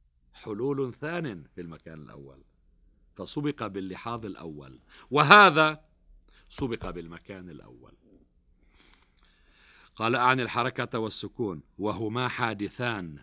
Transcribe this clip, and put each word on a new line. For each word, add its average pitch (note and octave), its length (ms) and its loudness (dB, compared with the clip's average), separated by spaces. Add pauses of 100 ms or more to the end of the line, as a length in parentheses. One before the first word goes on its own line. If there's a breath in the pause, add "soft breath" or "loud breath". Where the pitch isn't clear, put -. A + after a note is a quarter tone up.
(320)
حلول B2+ 640 -6
ثان D3 500 -8 (100)
في F2+ 60 -14
المكان D#2+ 420 -14
الأول، C2+ 400 -20 (720)
فسبق C#3 500 -4
باللحاظ G2 600 -8
الأول، D2 540 -12 (300 soft breath)
وهذا D#3 720 8 (640 soft breath)
سبق A2+ 420 -6
بالمكان F2 600 -14
الأول". - 420 -20 (2000 soft breath)
قال: A#2 200 0
"أعني B2+ 260 4
الحركة A#2+ 560 -2
والسكون، G#2 640 -4 (160)
وهما G#2+ 500 -2
حادثان". G#2 960 -4